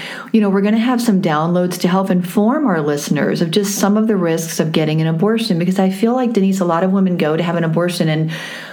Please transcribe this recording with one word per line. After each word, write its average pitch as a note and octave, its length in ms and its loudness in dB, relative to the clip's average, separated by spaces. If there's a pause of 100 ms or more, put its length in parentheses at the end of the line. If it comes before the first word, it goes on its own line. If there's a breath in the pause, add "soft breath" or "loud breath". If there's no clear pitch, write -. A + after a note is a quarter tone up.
(320 loud breath)
you A3 80 4
know, G#3 80 2
we're G3 140 2
gonna G#3+ 160 2
have A#3 240 0
some G3 180 2
downloads F3 600 0
to F#3 80 0
help F#3+ 200 2
inform G#3+ 580 0
our F3 140 2
listeners D3 600 0
of E3 80 -2
just G3 240 0
some G#3 240 2
of A3 80 2
the G#3+ 100 2
risks E3 440 -2
of D#3+ 120 0
getting D#3 300 2
an D#3+ 40 0
abortion, F#3+ 520 0
because F3 200 0
I F#3+ 120 2
feel A3+ 240 0
like, B3 180 0
Denise, F#3+ 260 2
a F#3 60 0
lot E3+ 200 0
of F#3+ 80 0
women F#3+ 260 2
go D#3 180 0
to E3+ 60 -2
have E3+ 140 -2
an E3+ 80 0
abortion E3 440 0
and D#3+ 220 0 (420 loud breath)